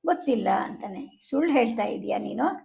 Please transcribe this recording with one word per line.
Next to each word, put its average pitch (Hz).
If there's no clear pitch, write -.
"ಗೊತ್ತಿಲ್ಲ" 254
ಅಂತಾನೆ. -
"ಸುಳ್ಳು 302
ಹೇಳ್ತಾ 226
ಇದೀಯಾ 202
ನೀನು?" 214